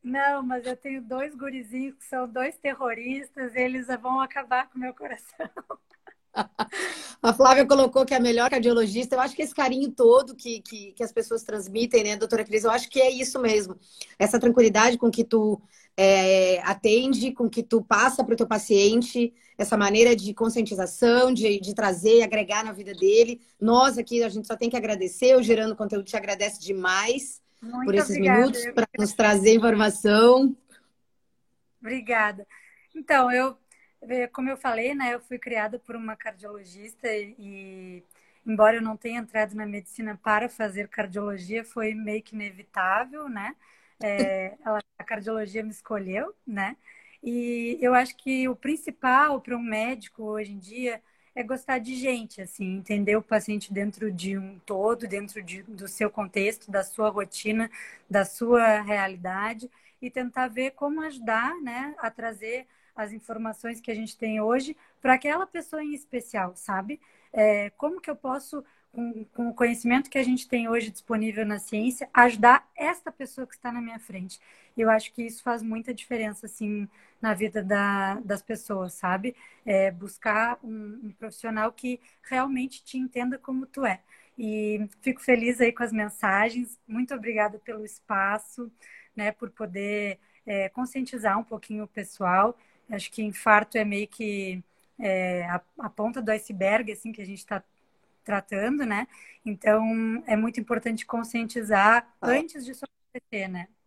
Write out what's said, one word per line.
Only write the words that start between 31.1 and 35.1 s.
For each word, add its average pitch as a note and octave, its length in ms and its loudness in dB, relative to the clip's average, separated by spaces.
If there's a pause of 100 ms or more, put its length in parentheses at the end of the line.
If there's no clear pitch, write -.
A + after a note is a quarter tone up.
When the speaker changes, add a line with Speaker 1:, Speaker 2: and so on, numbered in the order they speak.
Speaker 1:
Obrigada. A3 680 -2 (480)
Então, C4+ 360 4
eu, B3+ 240 0 (460)
é, A#3+ 260 -4
como C4 220 -6
eu C4 80 -6
falei, B3 360 -2
né, B3+ 200 -4